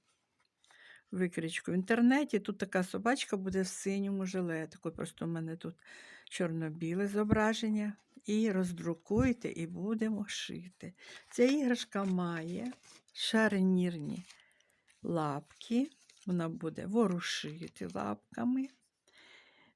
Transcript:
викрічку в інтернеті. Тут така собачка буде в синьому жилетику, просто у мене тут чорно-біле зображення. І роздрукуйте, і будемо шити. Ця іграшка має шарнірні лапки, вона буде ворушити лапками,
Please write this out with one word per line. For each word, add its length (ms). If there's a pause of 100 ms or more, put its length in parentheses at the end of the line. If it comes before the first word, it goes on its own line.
(1120)
викрічку 600
в 40
інтернеті. 640
Тут 180
така 260
собачка 540
буде 240
в 60
синьому 580
жилетику, 680
просто 340
у 40
мене 280
тут 180 (540)
чорно-біле 800
зображення. 840 (320)
І 260
роздрукуйте, 960
і 180
будемо 600
шити. 640 (380)
Ця 120
іграшка 600
має 680 (420)
шарнірні 1120 (800)
лапки, 840 (360)
вона 240
буде 360
ворушити 1080
лапками, 760 (1080)